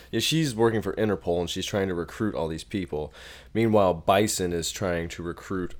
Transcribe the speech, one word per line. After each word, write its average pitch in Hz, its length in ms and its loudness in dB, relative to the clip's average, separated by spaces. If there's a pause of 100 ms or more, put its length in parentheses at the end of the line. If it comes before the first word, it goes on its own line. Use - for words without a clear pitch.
(100)
Yeah, 110 100 -2
she's 151 360 2
working 113 260 4
for 95 120 -4
Interpol, 92 460 0
and 85 80 -2
she's 92 180 -6
trying 98 220 0
to 90 60 -4
recruit 85 400 -4
all 80 140 -2
these 80 160 -8
people. 76 480 -6 (420)
Meanwhile, 107 400 6
Bison 95 580 2
is 85 200 -4
trying 85 380 -2
to - 120 -12
recruit, 87 580 -6